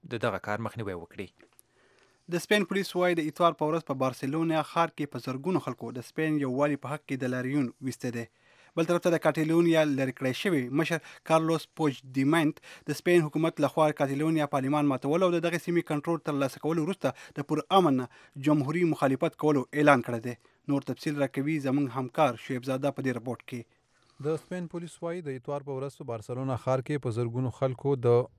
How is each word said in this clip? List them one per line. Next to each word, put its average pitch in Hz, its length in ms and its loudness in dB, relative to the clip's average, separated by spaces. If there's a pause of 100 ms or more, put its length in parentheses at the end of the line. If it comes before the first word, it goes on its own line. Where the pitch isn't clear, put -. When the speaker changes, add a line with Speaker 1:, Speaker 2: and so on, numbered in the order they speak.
Speaker 1:
د 117 220 -8
دغه 98 220 -2
کار 104 200 -4
مخنیوی 101 300 -8
وکړي. 85 300 -12 (1000)
Speaker 2:
د 170 140 -4
سپین 208 220 2
پولیس 196 260 -4
وایي 180 240 2
د 156 160 -2
اتوار 170 220 2
په 151 120 -2
ورځ 156 240 -2
په 143 140 -2
بارسلونا 156 580 -2
ښار 165 280 0
کې - 240 -8
په 123 120 -8
زرګونو 139 400 -2
خلکو 117 260 -8
د 123 140 -10
سپین 156 340 -2
یووالي 139 380 0
په 131 160 -8
حق 151 100 -10
کې 139 120 -6
د 127 180 -4
لاریون 127 340 0 (120)
ویسته 123 380 -6
دی. 117 80 -8 (520)
بل 165 120 2
طرف 175 140 2
ته 180 80 4
د 160 100 2
کاټالونیا 160 640 4
لرې 135 340 0
کړی 131 160 -2
شوی 170 260 0 (100)
مشر 156 300 0 (240)
کارلوس 160 400 2 (120)
پوچ 151 260 0 (140)
دیمنت 151 460 2 (240)
د 147 140 -4
سپین 175 260 4
حکومت 156 360 0
لخوا 151 260 4
کاټالونیا 151 580 0
پارلمان 143 460 0
ماتولو 151 360 2
او 175 60 2
د 170 80 0
دغې 170 240 -2
سیمې 175 240 0
کنټرول 160 360 -2
ترلاسه 139 400 -2
کولو 160 200 0
وروسته - 500 -6
د 143 140 -8
پر 151 200 -2
امن 170 300 6 (360)
جمهوري 151 500 2
مخالفت 147 520 0
کولو 147 300 2
اعلان 147 400 4
کړی 120 180 -4
دی. 120 100 -6 (320)
نور 139 220 0
تفصیل 147 320 -4
راکوي 143 380 -2
زموږ 135 380 0
همکار 127 460 0
شعیب 127 280 -6
زاده 135 200 -2
په 131 160 -4
دې 127 100 0
رپورټ 117 260 -8
کې. 120 180 -12 (580)
Speaker 3:
د 151 240 -4
سپین 180 240 -10
پولیس 170 320 -12
وایي 170 220 -8
د 135 180 -8
اتوار 143 300 -8
په 135 100 -6
ورځ 139 240 -10
په 123 80 -8
بارسلونا 123 520 -4
ښار 131 220 0
کې 143 220 -4
په 113 100 -2
زرګونو 120 400 -2
خلکو 139 380 0
د 120 320 4 (120)